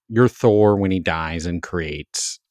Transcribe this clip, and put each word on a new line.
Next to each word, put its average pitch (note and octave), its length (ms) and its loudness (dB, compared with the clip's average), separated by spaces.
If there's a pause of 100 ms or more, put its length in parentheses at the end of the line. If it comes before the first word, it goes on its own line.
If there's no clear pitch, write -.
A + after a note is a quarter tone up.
You're A#2 200 4
Thor G#2 480 4
when G2 140 0
he F#2 100 0
dies D#2+ 460 -4
and F2 160 -6
creates, D#2 760 -8 (120)